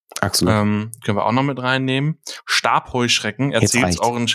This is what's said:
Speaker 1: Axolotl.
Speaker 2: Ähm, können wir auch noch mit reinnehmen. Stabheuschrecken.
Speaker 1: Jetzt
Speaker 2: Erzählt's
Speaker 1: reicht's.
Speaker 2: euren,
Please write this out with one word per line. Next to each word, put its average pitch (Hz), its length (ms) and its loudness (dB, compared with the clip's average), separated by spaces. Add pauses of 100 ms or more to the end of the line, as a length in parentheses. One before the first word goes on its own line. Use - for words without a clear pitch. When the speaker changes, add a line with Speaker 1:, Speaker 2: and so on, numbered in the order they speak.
(220)
Speaker 1:
Axolotl. 101 400 2
Speaker 2:
Ähm, 104 300 0 (120)
können 104 140 -2
wir 98 80 0
auch 104 80 2
noch 131 100 2
mit 139 180 -2
reinnehmen. 131 580 0 (260)
Stabheuschrecken. 120 1040 0
Speaker 1:
Jetzt 113 120 2
Speaker 2:
Erzählt's 120 220 2
Speaker 1:
reicht's. 87 160 0
Speaker 2:
euren, 120 340 0